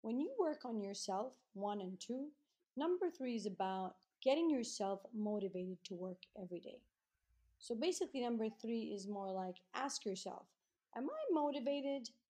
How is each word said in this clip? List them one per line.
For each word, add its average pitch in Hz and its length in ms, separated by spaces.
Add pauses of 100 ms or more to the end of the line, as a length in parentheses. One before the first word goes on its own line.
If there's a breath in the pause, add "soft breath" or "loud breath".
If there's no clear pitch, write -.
when 233 180
you 370 180
work 302 260
on 226 160
yourself, 202 540 (200)
one 202 260
and 185 200
two, 269 280 (480)
number 349 340
three 247 260
is 208 100
about 190 500 (260)
getting 311 280
yourself 214 500 (140)
motivated 196 720
to 196 100
work 180 280 (180)
every 180 200
day. - 200 (800)
So - 160
basically, 302 480
number 226 260 (120)
three 226 340
is 196 140
more 196 240
like, 185 240 (180)
ask 269 300
yourself, 190 420 (500)
"Am 262 140
I 622 120 (100)
motivated?" 277 760 (200)